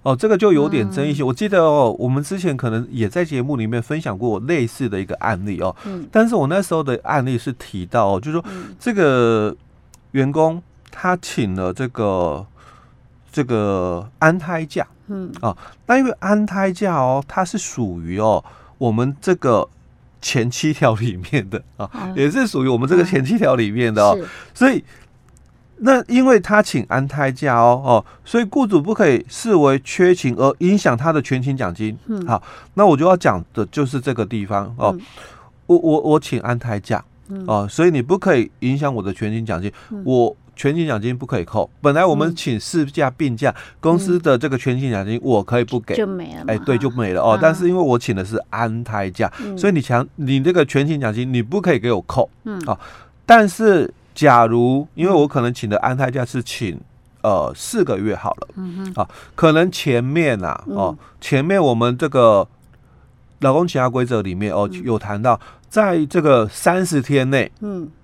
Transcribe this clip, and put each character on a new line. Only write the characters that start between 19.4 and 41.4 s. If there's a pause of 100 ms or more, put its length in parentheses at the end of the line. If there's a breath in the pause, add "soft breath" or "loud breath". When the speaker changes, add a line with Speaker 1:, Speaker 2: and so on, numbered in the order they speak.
Speaker 1:
前
七
条
里 (100)
面
的 (140)
啊，
Speaker 2:
哦。
Speaker 1:
也
是
属
于
我
们
这
个
前
七
条
里
面
的
哦。
Speaker 2:
嗯。
是。 (260 loud breath)
Speaker 1:
所
以， (1000 soft breath)
那
因
为
他
请
安
胎
假
哦，
哦， (200 soft breath)
所
以
雇
主
不
可
以
视
为
缺
勤
而
影
响
他
的
全
勤
奖
金。 (100)
Speaker 2:
嗯。
Speaker 1:
好， (300 loud breath)
那
我
就
要
讲 (120)
的
就
是
这
个
地
方 (120)
哦。
Speaker 2:
嗯。 (640 loud breath)
Speaker 1:
我，
我，
我
请
安
胎
假， (280)
Speaker 2:
嗯。
Speaker 1:
哦，
所
以
你
不
可
以
影
响
我
的
全
勤
奖
金， (200 loud breath)
Speaker 2:
嗯。
Speaker 1:
我 (180)
全
勤
奖
金
不
可
以